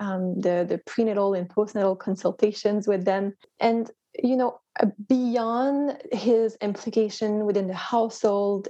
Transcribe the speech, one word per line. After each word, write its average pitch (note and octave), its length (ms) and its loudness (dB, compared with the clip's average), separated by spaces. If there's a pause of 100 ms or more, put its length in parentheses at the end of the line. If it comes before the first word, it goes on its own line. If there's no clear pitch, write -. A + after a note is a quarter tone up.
um, F#3 400 -2
the, F3 280 0
the F3 160 -2
prenatal G3+ 500 0
and F3+ 140 -4
postnatal G3+ 480 0
consultations G#3 920 -2
with F#3+ 160 2
them. G3 300 0 (260)
And, A3+ 280 2 (320)
you B3+ 160 2
know, B3 220 0 (220)
uh, - 60 4 (220)
beyond B3+ 880 0 (140)
his A3 500 2
implication G#3+ 840 -2
within G3 220 0
the F#3 60 -4
household G3+ 960 0